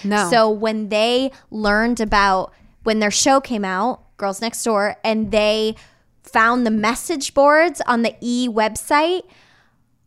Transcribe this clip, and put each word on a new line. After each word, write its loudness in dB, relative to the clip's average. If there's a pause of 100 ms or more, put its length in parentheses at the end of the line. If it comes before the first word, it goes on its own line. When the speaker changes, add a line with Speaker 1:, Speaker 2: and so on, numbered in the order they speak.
Speaker 1:
No. 0
Speaker 2:
So 4
when -4
they 0 (200)
learned 0
about, 0 (300)
when 0
their 0
show 2
came -6
out, -4 (160)
Girls -6
Next -6
Door, 0
and -2
they 0 (480)
found 2
the 0
message -4
boards 4
on 0
the -2
E -4
website, -2 (840)